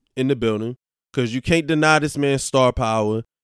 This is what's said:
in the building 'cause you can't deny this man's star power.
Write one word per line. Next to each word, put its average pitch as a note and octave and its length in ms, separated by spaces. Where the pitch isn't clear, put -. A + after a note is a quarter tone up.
in C3 100
the C#3 80
building A2+ 420
'cause A#2+ 200
you B2+ 80
can't E3 260
deny D#3 320
this D3 180
man's C#3 260
star B2+ 300
power. A2 500